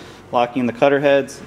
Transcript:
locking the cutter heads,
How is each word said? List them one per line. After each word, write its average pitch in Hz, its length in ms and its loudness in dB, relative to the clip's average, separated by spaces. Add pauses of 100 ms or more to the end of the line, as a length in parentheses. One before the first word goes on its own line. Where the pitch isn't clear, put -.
(320)
locking 123 340 0
the 117 60 -2
cutter 139 300 2
heads, 139 460 0